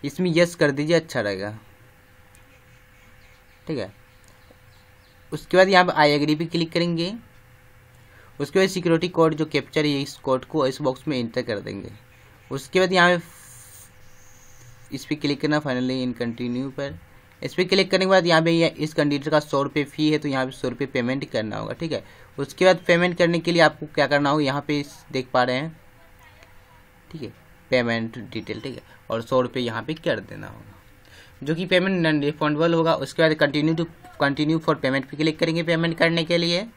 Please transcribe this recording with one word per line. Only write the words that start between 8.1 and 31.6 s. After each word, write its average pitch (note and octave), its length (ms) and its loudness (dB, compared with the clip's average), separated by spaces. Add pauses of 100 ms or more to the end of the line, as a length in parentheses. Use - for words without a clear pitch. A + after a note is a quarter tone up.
उसके C#3+ 200 0
बाद F#3 100 4
security E3+ 400 0
code D#3+ 260 2
जो D#3 120 -2
capture D3+ 380 -2
है, C#3+ 160 0
इस C#3 140 -10
code C3 300 -2
को D3+ 220 -2
इस C3+ 140 -4
box C3 260 -4
में C#3+ 100 -2
enter A#2+ 240 -4
कर A2 180 -4
देंगे। G2 320 -10 (600)
उसके C#3 280 -4
बाद F#3 140 2
यहाँ F3 240 6
पे E3+ 40 -4 (1700)
इस C3+ 140 -10
पे D3+ 120 -4
click C#3+ 240 -4
करना, D3+ 200 0
finally C3 380 -2
in B2+ 160 -4
continue A#2+ 560 -6
पर। C#3 260 -8 (440)
इस C#3 120 -8
पे F3+ 120 0
click F#3+ 260 0
करने F#3+ 140 2
के F#3 40 0
बाद F#3+ 160 6
यहाँ E3 160 6
पे E3 100 2
ये, E3 180 4
इस D3+ 240 -6
कैंडिडेट D3 360 0
का D3+ 120 4
सौ C#3 220 -2
रुपये C#3+ 220 -2
फी D3+ 260 -2
है, D3+ 60 2
तो D3 100 -4
यहाँ C3 180 -2
पे C3 80 -10
सौ - 160 -6
रुपये C3 200 -6
payment C3 380 -2
करना G#2+ 300 -4
होगा, G#2+ 160 -8
ठीक E3 180 -6
है। A2 120 -6 (340)
उसके C#3+ 280 -2
बाद F3 220 6
payment F3 300 2
करने E3+ 220 2
के E3+ 120 -2
लिए E3+ 100 4
आपको D#3 240 4 (100)
क्या C#3+ 120 2
करना C#3+ 220 2
होगा, D3+ 140 2
यहाँ C#3 240 -2
पे D3 120 0
इस, C#3+ 140 -10 (180)
देख C3+ 220 -4
पा B2+ 100 4
रहे B2+ 120 0
हैं, D#3+ 200 -6 (1300)
ठीक D#3 120 -14
है, G#2+ 100 -12 (400)
पेमेंट A#2 520 0
डिटेल, G#2+ 380 -10
ठीक C3 140 -10
है, - 60 -16 (280)
और A2+ 140 -2
सौ B2+ 180 2
रुपये B2 220 -4
यहाँ A2+ 200 -4
पे D3+ 120 -6
कर C3 260 -4
देना G2+ 260 -14
होगा, G#2 280 -20 (680)
जो D3+ 120 -2
कि F3+ 120 -6